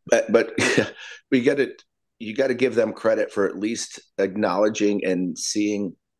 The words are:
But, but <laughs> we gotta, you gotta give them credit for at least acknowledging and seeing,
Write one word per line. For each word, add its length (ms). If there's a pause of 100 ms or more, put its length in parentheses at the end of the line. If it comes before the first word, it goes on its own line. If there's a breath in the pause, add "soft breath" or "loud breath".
But, 240
but 260
<laughs> 760
we 120
gotta, 300 (440)
you 180
gotta 200
give 180
them 180
credit 400
for 160
at 80
least 440 (180)
acknowledging 880
and 320
seeing, 580 (240)